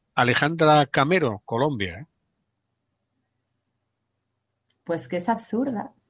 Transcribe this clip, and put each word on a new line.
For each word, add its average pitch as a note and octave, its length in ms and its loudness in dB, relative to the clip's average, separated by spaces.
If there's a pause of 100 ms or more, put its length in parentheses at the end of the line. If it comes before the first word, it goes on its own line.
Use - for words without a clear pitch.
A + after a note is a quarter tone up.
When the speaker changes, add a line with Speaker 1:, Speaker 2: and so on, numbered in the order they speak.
(160)
Speaker 1:
Alejandra D3+ 680 4
Camero, C#3+ 580 0
Colombia, A2+ 560 -4
¿eh? D#3 60 -18 (2750)
Speaker 2:
Pues E3 240 -6
que F3+ 120 -6
es F3 100 -6
absurda A3+ 640 -4 (180)